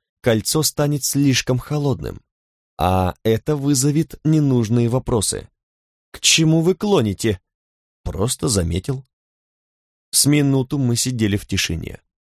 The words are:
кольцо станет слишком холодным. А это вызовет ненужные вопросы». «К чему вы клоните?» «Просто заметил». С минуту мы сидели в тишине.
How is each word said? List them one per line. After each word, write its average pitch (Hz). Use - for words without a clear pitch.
кольцо 117
станет 147
слишком 131
холодным. 143
А 90
это 113
вызовет 143
ненужные 123
вопросы». 117
«К -
чему 160
вы 175
клоните?» 117
«Просто 90
заметил». 101
С -
минуту 139
мы 123
сидели 113
в 101
тишине. -